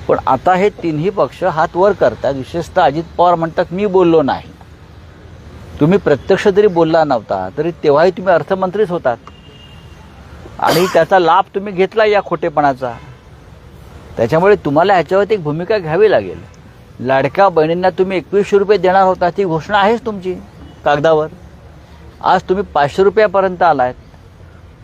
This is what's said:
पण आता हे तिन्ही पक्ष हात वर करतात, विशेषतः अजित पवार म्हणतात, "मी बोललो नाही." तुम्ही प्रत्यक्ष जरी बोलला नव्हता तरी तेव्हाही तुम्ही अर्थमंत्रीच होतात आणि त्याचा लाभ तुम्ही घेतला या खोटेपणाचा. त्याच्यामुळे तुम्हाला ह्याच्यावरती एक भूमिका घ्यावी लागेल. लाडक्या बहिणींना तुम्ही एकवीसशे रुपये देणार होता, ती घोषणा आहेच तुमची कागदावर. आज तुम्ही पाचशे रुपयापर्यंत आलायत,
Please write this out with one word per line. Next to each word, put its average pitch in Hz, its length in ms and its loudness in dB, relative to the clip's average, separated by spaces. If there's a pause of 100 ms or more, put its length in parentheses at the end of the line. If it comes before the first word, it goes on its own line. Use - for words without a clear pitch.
पण 151 80 0 (100)
आता 135 280 0
हे 190 140 0
तिन्ही 165 420 -4
पक्ष 170 340 -4
हात 160 300 -2
वर 190 180 2
करतात, 127 420 -2
विशेषतः 160 480 -4
अजित 160 220 0 (120)
पवार 175 180 2
म्हणतात, 165 360 -2
"मी 190 160 -4
बोललो 175 360 4
नाही." 101 340 -6 (1200)
तुम्ही 170 180 4
प्रत्यक्ष 196 500 0
जरी 208 180 4
बोलला 165 380 2
नव्हता 104 440 -4 (100)
तरी 160 120 -4
तेव्हाही 156 400 2
तुम्ही 185 240 0
अर्थमंत्रीच 190 560 -2
होतात 139 260 -4 (1400)
आणि 170 360 0
त्याचा 165 240 4
लाभ 175 260 4 (100)
तुम्ही 202 180 -8
घेतला 190 320 0
या 208 180 2
खोटेपणाचा. 143 680 -2 (1200)
त्याच्यामुळे 160 400 2
तुम्हाला 165 360 2
ह्याच्यावरती 190 420 0
एक 196 80 -2
भूमिका 170 360 -4
घ्यावी 180 320 2
लागेल. 98 300 -2 (600)
लाडक्या 135 480 2
बहिणींना 170 420 0
तुम्ही 185 280 -2
एकवीसशे 202 400 0
रुपये 196 200 2
देणार 185 240 2
होता, 185 280 0
ती 202 140 -2
घोषणा 165 340 -2
आहेच 226 280 0
तुमची 185 280 -8 (500)
कागदावर. 151 420 2 (1000)
आज 180 180 2
तुम्ही 190 220 -4
पाचशे 147 400 -2
रुपयापर्यंत 190 580 0
आलायत, 135 320 0 (880)